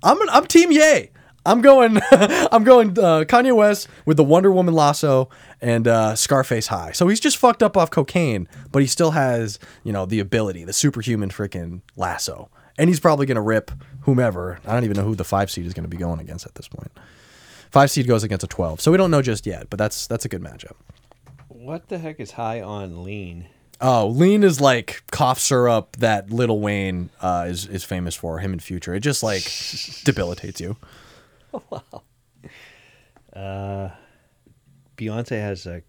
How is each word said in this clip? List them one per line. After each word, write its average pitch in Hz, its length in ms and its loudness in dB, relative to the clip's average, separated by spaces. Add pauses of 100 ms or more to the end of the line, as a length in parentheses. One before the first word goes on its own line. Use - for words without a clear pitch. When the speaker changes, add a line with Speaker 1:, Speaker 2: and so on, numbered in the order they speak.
Speaker 1:
I'm, 277 160 6 (120)
I'm 269 160 4
Team 339 240 6
Ye. 294 400 4 (340)
I'm 220 160 4
going, 240 460 8
<laughs> - 60 4
I'm 226 520 4
going, 240 260 8
uh, 170 360 4
Kanye 247 300 4
West 208 320 2 (160)
with 156 120 2
the 147 80 6
Wonder 180 280 6
Woman 180 220 2
lasso 143 540 2 (320)
and, 117 280 0
uh, 110 260 2
Scarface 131 540 0
high. 85 240 -8
So 180 160 0
he's 220 100 2
just - 180 -2
fucked 240 260 2
up 208 140 0
off 170 140 2
cocaine, 135 560 -2 (240)
but 139 120 0
he 135 40 2
still 165 260 0
has, 120 460 -2 (260)
you 110 80 -8
know, 95 140 -4
the 107 140 -2
ability, 95 440 -4
the 92 80 -12
superhuman 110 580 -2
freaking 90 500 -10 (160)
lasso. - 520 -8 (300)
And 160 100 2
he's 175 120 2
probably 147 260 2
gonna 117 160 -2
rip 110 280 0 (320)
whomever. 92 640 -2
I 107 80 -4
don't 120 100 0
even 104 140 -2
know 101 60 -2
who 107 100 -2
the 95 100 -6
five 98 260 -2
seed 87 160 -10
is 90 60 -10
gonna 82 160 -10
be 85 80 -12
going 85 240 -6
against - 260 -16
at - 100 -20
this - 120 -20
point. - 240 -18 (800)
Five 139 200 4
seed 131 160 -2
goes 113 160 2
against 98 220 -4
a - 40 -12
twelve. 82 340 -6
So 156 100 2
we 185 60 4
don't 190 120 2
know 147 120 2
just 117 240 -4
yet, 92 240 -12
but 98 80 -10
that's, - 280 -4
that's 113 200 -6
a - 20 -10
good 90 140 -10
matchup. - 320 -18 (760)
Speaker 2:
What 139 400 -16
the 185 100 -10
heck 156 220 -12
is 104 120 -14
high 113 280 -8
on 95 420 -12
lean? 90 440 -14 (380)
Speaker 1:
Oh, 123 220 2
lean 180 380 4
is, 156 160 2
like, 131 500 0
cough 127 300 0
syrup 123 560 0
that 104 340 -2
Lil 113 300 0
Wayne, 95 500 -4 (100)
uh, 87 280 -2
is, 90 180 -8
is 95 160 -10
famous 87 320 -8
for, 82 240 -10
him 95 140 -6
and 85 100 -10
Future. 87 320 -10
It 101 60 -4
just, 131 240 -4
like, 98 180 -4
Speaker 2:
<laughs> - 640 -12
Speaker 1:
debilitates 95 560 -6
you. 92 160 -10 (920)
Speaker 2:
Wow. - 340 -18 (1300)
Uh, 98 540 -10 (1080)
Beyonce 110 340 -8 (100)
has 101 260 -8
a 87 220 -14